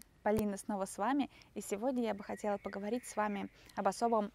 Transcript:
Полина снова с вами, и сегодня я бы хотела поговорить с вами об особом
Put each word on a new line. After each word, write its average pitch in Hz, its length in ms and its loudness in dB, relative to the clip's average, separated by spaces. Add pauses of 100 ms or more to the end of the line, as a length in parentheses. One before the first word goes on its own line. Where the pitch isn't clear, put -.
(220)
Полина 214 340 2
снова 196 280 -2
с - 140 -8
вами, 254 320 2 (240)
и 208 60 -6
сегодня 240 420 0
я 214 120 0
бы 202 100 -10
хотела 202 340 -2
поговорить 208 480 -4
с - 100 -8
вами 202 320 0 (260)
об 196 140 2
особом 214 460 2